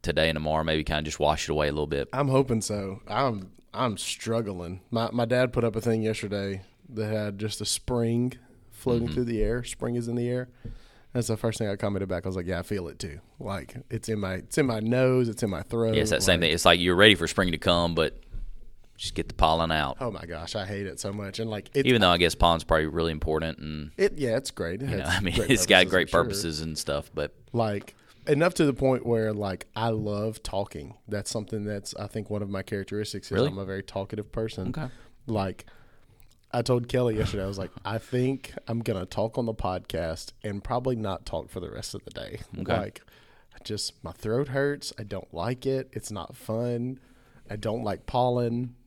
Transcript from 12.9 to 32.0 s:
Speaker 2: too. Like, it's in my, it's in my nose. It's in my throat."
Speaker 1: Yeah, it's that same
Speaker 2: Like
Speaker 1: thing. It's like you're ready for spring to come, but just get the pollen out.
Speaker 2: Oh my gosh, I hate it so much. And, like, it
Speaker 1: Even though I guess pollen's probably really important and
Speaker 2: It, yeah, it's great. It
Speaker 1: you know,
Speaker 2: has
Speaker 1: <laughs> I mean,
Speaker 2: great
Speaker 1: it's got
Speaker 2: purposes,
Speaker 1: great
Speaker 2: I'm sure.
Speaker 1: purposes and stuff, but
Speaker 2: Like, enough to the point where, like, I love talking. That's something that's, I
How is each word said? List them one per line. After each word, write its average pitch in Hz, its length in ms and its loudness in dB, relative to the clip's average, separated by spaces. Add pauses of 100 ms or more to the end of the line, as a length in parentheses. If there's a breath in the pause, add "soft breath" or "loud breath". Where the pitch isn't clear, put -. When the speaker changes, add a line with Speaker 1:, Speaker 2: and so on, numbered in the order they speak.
Speaker 2:
too. 73 220 -10 (180)
Like, 95 380 -8 (140)
it's 113 180 -6
in 110 140 -2
my, 92 140 -2
it's - 220 -4
in 147 80 6
my 113 140 0
nose. 127 480 4
It's 110 160 -4
in 107 60 0
my 87 120 -2
throat." 113 340 0
Speaker 1:
Yeah, 110 80 4
it's 110 80 0
that - 120 2
same 90 160 6
Speaker 2:
Like 85 80 4
Speaker 1:
thing. 76 60 4
It's 85 100 0
like 87 160 8
you're 87 160 4
ready 101 200 10
for 85 120 -2
spring 90 240 2
to 80 60 -2
come, 85 380 4
but 80 220 0 (760)
just - 180 -8
get 82 140 -2
the - 60 -12
pollen 82 400 4
out. 71 260 0
Speaker 2:
Oh 123 100 -4
my 82 160 -10
gosh, 85 300 -10
I 101 100 -4
hate 101 200 -6
it 78 160 -10
so 98 100 -6
much. 101 280 -8
And, 113 100 -4
like, 104 240 -8
it 139 120 2
Speaker 1:
Even 123 140 8
though 92 120 8
I 87 60 8
guess 85 160 6
pollen's 85 300 6
probably 80 220 4
really 82 260 0
important 78 480 -2
and 76 380 -8
Speaker 2:
It, 202 220 0
yeah, 120 180 0
it's 139 140 -4
great. 90 300 -6
It 135 80 -6
Speaker 1:
you - 80 -2
know, 95 60 -4
Speaker 2:
has - 120 0
Speaker 1:
<laughs> - 20 0
I - 20 0
mean, 92 160 0
Speaker 2:
great 98 160 0
Speaker 1:
it's 113 140 6
got 95 140 10
Speaker 2:
purposes, 90 120 6
Speaker 1:
great 92 160 6
Speaker 2:
I'm - 40 -
sure. 87 120 6
Speaker 1:
purposes 82 380 -2
and 80 160 -6
stuff, 73 360 -4
but 73 220 -4 (160)
Speaker 2:
Like, 107 420 -2 (320 soft breath)
enough 156 280 4
to 165 120 4
the 139 80 4
point 131 320 2
where, 110 280 2
like, 98 320 -4 (100)
I 113 140 0
love 107 540 -2
talking. - 520 -6 (140)
That's 101 200 -4
something 107 360 -4
that's, 104 300 -6
I 104 120 -8